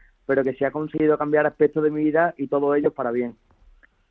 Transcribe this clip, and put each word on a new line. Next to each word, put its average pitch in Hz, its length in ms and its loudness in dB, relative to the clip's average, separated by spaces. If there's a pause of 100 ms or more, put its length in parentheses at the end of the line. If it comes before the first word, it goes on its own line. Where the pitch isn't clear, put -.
(260)
pero 135 180 0
que 131 80 0
sí 139 140 -4
ha 135 40 -2
conseguido 151 460 0
cambiar 151 300 2
aspectos 151 360 0
de 151 80 2
mi 151 140 -2
vida 160 320 2
y 139 120 -6
todos 143 280 0
ellos 147 160 0
para 123 200 -4
bien. 120 240 -4 (760)